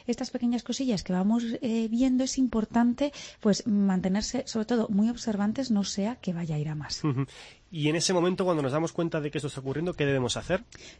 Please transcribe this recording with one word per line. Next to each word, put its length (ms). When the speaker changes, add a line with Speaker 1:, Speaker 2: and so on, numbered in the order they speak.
Speaker 1:
estas 240
pequeñas 320
cosillas 400
que 100
vamos, 320
eh, 300
viendo, 340
es 140
importante, 720
pues, 260
mantenerse, 800
sobre 180
todo, 240
muy 220
observantes, 600
no 140
sea 320
que 160
vaya 240
a 20
ir 120
a 40
más. 300
Speaker 2:
Ujú. 220
Y 160
en 60
ese 180
momento, 320
cuando 200
nos 80
damos 180
cuenta 300
de 100
que 80
esto 80
está 140
ocurriendo, 340
¿qué 100
debemos 320
hacer? 280